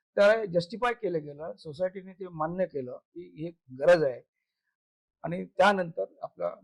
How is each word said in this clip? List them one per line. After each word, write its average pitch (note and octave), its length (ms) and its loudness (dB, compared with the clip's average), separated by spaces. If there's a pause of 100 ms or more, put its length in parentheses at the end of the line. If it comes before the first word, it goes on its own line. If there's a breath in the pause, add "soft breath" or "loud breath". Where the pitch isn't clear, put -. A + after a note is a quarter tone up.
(160)
त्याला G#3+ 300 4
जस्टिफाय G3+ 480 -2
केलं F3 300 -4
गेलं, D3+ 320 -14
सोसायटीने F#3 580 -8
ते F#3 140 -14
मान्य E3+ 380 -4
केलं C3 320 -8 (160)
की E4+ 80 -14 (160)
ही D#3 100 -10
एक E3+ 80 -14 (240)
गरज D#3+ 240 6
आहे B2+ 180 -2 (1000)
आणि F3+ 220 -6
त्यानंतर F#3 600 2 (160)
आपला F3 420 -6